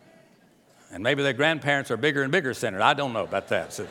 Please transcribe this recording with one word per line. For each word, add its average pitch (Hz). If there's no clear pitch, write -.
And 87
maybe 139
their 139
grandparents 139
are 117
bigger 139
and 135
bigger 147
sinners. 101
I 127
don't 135
know 107
about 95
that, 85
so, 101